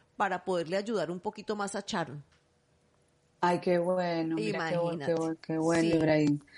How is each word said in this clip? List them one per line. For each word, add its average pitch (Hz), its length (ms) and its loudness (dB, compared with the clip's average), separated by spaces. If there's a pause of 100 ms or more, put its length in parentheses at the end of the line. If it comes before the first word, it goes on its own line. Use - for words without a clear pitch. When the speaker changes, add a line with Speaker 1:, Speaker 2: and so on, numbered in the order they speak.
(160)
Speaker 1:
para 190 280 -2
poderle 170 320 0
ayudar 202 340 -2
un 180 100 -6
poquito 208 360 -6
más 202 180 -4
a 202 120 -4
Sharon. 147 360 -4 (1160)
Speaker 2:
Ay, 175 200 2
qué 180 180 2
bueno, 170 580 0
mira, 165 340 -2
qué 170 60 0
bu-, 170 140 0
qué 170 40 -4
Speaker 1:
Imagínate. 170 200 -2
Speaker 2:
bu-, 160 260 -2
qué 160 180 -4
bueno, 165 240 4
Speaker 1:
Sí. 165 140 2
Speaker 2:
Ibrahim. 156 420 4 (200)